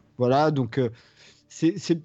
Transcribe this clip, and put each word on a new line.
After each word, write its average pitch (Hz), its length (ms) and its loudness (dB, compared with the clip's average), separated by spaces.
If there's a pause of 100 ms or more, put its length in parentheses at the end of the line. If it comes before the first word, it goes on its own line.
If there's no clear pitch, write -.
(200)
voilà, 135 320 2
donc, 127 260 -4
euh, 127 120 2 (580)
c'est, 165 300 -2
c'est, 170 280 -2